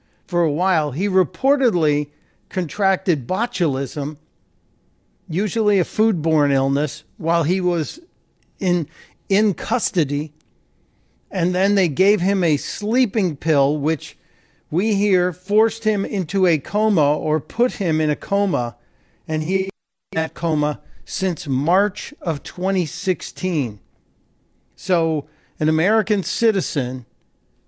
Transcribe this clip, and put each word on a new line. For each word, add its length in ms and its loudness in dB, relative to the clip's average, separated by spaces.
for 160 0
a 100 2
while, 380 0
he 180 -2
reportedly 1040 2
contracted 760 -2
botulism, 920 -2
usually 520 0
a 60 2
foodborne 680 2
illness, 520 0
while 280 0
he 180 0
was 360 -2
in, 280 0
in 240 2
custody. 800 -2
And 240 0
then 220 2
they 120 2
gave 320 2
him 240 2
a 140 2
sleeping 800 0
pill, 400 2
which 400 -4
we 240 0
hear 380 2
forced 520 0
him 200 0
into 420 0
a 120 4
coma 580 2
or 220 -2
put 360 -2
him 260 0
in 100 0
a 60 0
coma. 600 -2
And 160 -2
he 200 0
in 60 -8
that 220 -4
coma 460 -2
since 420 -6
March 720 0
of 220 -4
twenty 420 -2
sixteen. 920 -4
So 540 -2
an 80 2
American 560 2
citizen 800 -2